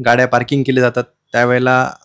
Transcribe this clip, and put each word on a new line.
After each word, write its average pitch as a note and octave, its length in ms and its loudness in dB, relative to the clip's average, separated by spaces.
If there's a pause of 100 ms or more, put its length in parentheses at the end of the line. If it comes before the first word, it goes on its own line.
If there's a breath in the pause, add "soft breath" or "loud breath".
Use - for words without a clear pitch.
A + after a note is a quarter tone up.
गाड्या B2 220 2
पार्किंग B2 360 -2
केल्या C3 200 0
जातात, B2 220 0 (280)
त्यावेळेला, B2 640 0 (100)